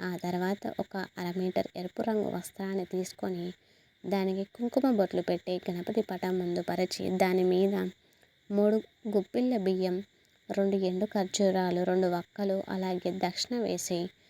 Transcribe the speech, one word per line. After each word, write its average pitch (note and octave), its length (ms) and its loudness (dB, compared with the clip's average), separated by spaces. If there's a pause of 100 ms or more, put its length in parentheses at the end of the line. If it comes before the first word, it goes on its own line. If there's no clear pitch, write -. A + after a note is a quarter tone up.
ఆ F3+ 220 -4
తర్వాత F3+ 560 -2
ఒక - 180 -6
అర F3+ 400 -6
మీటర్ F#3 380 0
ఎరుపు F#3 260 -6
రంగు G#3+ 280 0
వస్త్రాన్ని F#3+ 560 -4
తీసుకొని F#3 680 -4 (520)
దానికి F#3+ 380 0
కుంకుమ B3+ 480 0
బొట్లు F#3+ 300 2
పెట్టి F3+ 400 -2 (100)
గణపతి G3 300 -2
పటం F#3 380 -2
ముందు F3 220 0
పరిచి F#3 560 -2
దాని F#3 260 4
మీద F#3 320 4 (760)
మూడు G#3 300 4 (280)
గుప్పిళ్ళ A#3+ 480 2
బియ్యం, F#3 460 2 (540)
రెండు G3 180 4
ఎండు F#3 300 0
ఖర్జూరాలు, F#3 800 2
రెండు F#3 240 4
వక్కలు, F#3+ 640 -2
అలాగే F#3 420 -2
దక్షిణ F#3+ 480 -2
వేసి F3+ 500 -2 (200)